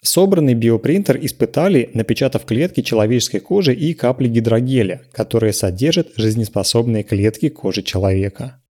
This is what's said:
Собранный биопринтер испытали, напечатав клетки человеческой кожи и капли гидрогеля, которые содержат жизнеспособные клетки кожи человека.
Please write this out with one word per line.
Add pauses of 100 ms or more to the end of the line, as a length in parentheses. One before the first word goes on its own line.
Собранный
биопринтер
испытали,
напечатав
клетки
человеческой
кожи
и
капли
гидрогеля, (100)
которые
содержат
жизнеспособные
клетки
кожи
человека.